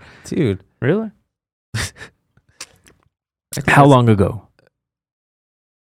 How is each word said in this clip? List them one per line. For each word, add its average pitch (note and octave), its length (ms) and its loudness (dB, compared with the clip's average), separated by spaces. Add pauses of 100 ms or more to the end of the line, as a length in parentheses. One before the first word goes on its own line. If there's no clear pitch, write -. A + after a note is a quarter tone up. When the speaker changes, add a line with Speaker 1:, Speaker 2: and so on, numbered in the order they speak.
(120)
Speaker 1:
<laughs> - 140 -20
Speaker 2:
Dude. G#2 380 -6 (180)
Speaker 1:
Really? G3 300 -4 (300)
Speaker 2:
<laughs> - 340 -18
I - 40 -8 (1700)
think - 160 -10
Speaker 1:
How D3 140 4
Speaker 2:
that's C#3+ 60 6
Speaker 1:
long B2 200 4
ago? G2+ 360 0 (1400)